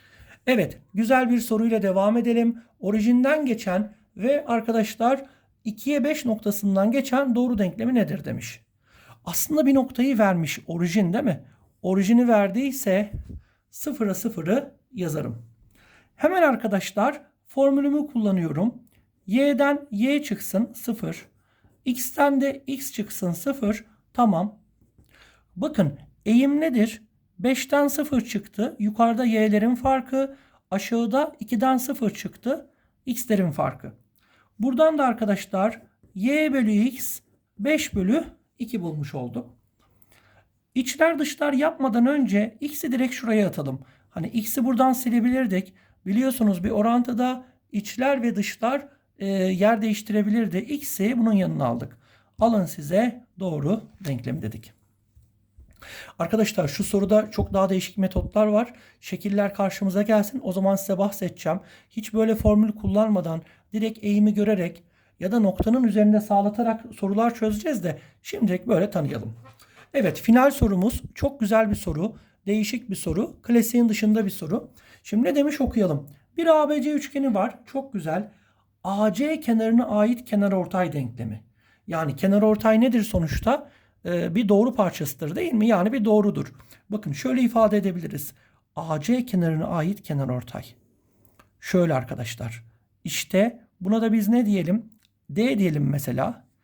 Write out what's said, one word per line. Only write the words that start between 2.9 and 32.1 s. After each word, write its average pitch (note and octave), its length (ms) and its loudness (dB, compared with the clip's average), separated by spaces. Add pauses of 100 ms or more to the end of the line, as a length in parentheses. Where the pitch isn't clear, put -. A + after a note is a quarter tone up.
geçen G#3+ 500 -2 (220)
ve C4+ 280 0
arkadaşlar A#3 800 0 (380)
ikiye B3+ 400 -2
beş D4+ 220 -2
noktasından G#3 680 0
geçen C4 440 0
doğru B3 220 0
denklemi A3+ 380 -2
nedir G3 300 0
demiş. - 360 -10 (640)
Aslında D4 400 0
bir C4+ 100 6
noktayı C4 420 0
vermiş, F3+ 500 2
orijin E3+ 460 0
değil B3 100 -2
mi? F#3 200 -2 (380)
Orijini G3 460 4
verdiyse G#3 840 0 (580)
sıfıra A3+ 440 -4
sıfırı G#3+ 640 -4 (160)
yazarım. D3 540 -6 (720)
Hemen F4+ 260 2
arkadaşlar A3+ 800 0 (260)
formülümü C#4 600 2
kullanıyorum. F#3+ 640 0 (540)
Y'den C#4+ 640 2
y C4+ 320 0
çıksın G#3+ 500 -4
sıfır. - 520 -8 (600)
X'ten C#4 560 0
de C#4 260 -4
x C4+ 240 -8
çıksın G3+ 400 -6
sıfır. G#3+ 540 -4 (280)
Tamam. G#3 460 0 (960)
Bakın G#3 440 -2 (260)
eğim C#4 360 4
nedir? B3 420 0 (360)
Beşten C4+ 480 0
sıfır C#4+ 340 -2
çıktı. - 580 -6
Yukarıda A#3 460 2
y'lerin A3 500 2
farkı. C4+ 600 -2 (340)
Aşağıda A#3 680 -2
ikiden C4 380 0
sıfır B3 320 -2
çıktı. - 600 -8 (360)